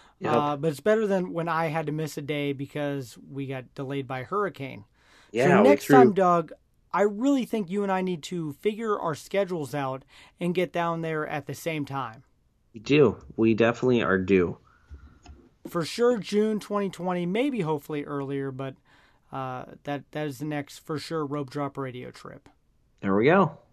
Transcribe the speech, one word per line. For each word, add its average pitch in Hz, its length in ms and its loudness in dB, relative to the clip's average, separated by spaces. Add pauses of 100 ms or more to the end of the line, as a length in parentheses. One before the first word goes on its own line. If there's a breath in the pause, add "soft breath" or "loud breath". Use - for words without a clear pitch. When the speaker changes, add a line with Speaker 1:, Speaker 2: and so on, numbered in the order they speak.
(200 soft breath)
Speaker 1:
Yep. 156 120 -2
Speaker 2:
uh, 147 260 2
but 156 120 -2
it's 143 100 -6
better 220 280 2
than 185 260 0
when 165 160 -2
I 165 180 0
had 156 200 -2
to 151 40 -2
miss 156 280 -4
a - 20 -8
day 143 320 -2
because 139 640 -6 (140)
we 139 160 -8
got 131 260 -10
delayed 139 340 -6
by 131 120 -6
a 123 60 -8
hurricane. 143 580 -4 (480 soft breath)
Speaker 1:
Yeah, - 160 2
Speaker 2:
So 214 160 6
Speaker 1:
we 262 60 8
Speaker 2:
next 285 160 4
Speaker 1:
threw 277 100 8
Speaker 2:
time, 233 180 10
Doug, 175 380 4 (420)
I 190 100 2
really 233 420 2
think 196 240 -4
you 202 140 -2
and 196 80 -2
I 185 100 0
need 180 220 -4
to 160 280 -6
figure 214 480 -4
our 156 160 -2
schedules 175 580 -4
out 131 300 -4 (380 soft breath)
and 175 120 0
get 175 200 -2
down 170 300 -2
there 156 220 -4
at 147 200 -6
the 143 80 -10
same 151 320 -6
time. 131 380 -10 (500)
Speaker 1:
We 110 80 -16
do. 135 340 4 (220)
We 113 160 4
definitely 117 500 4
are 92 140 4
due. 92 400 2 (1120 soft breath)
Speaker 2:
For 165 160 -4
sure, 240 320 2
June 208 420 0
twenty 202 300 -4
twenty, 180 360 -4
maybe 233 360 -2
hopefully 151 420 -4
earlier, 139 480 -4
but, 131 240 -8 (560 soft breath)
uh, 131 340 -8 (200)
that, 143 260 -6
that 151 160 -6
is 127 120 -10
the 151 60 -6
next 147 340 -8
for 156 200 -8
sure 160 260 -4
Rope 139 240 -6
Drop 143 280 -6
Radio 123 340 -10
trip. - 380 -20 (500)
Speaker 1:
There 98 160 0
we 107 80 4
go. 160 340 4 (160)